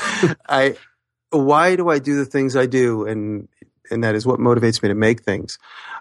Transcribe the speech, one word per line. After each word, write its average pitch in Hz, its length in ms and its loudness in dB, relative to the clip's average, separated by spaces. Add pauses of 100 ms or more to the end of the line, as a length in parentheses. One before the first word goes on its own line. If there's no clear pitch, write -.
(480)
I, 135 280 0 (540)
why 156 460 2
do 175 140 0
I 143 100 2
do 143 160 -2
the 139 80 0
things 135 320 -2
I 131 100 2
do? 120 400 0
And, 107 400 -6 (440)
and 117 120 -4
that 110 140 0
is 107 100 -4
what 123 140 2
motivates 117 420 2
me 104 60 2
to 101 80 0
make 110 260 2
things. - 360 -6 (420)